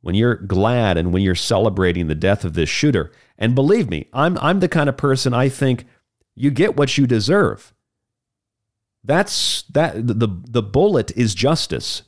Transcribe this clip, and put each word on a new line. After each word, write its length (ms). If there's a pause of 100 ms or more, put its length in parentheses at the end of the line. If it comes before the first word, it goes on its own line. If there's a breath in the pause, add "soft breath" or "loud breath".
When 140
you're 200
glad 600
and 140
when 120
you're 100
celebrating 760
the 80
death 280
of 100
this 160
shooter, 420 (260 soft breath)
and 180
believe 340
me, 240
I'm, 240
I'm 220
the 80
kind 220
of 80
person, 360
I 160
think 360 (500 soft breath)
you 160
get 240
what 220
you 100
deserve. 680 (1300)
That's, 600
that, 420
the, 80
the, 140
the 340
bullet 560
is 160
justice 760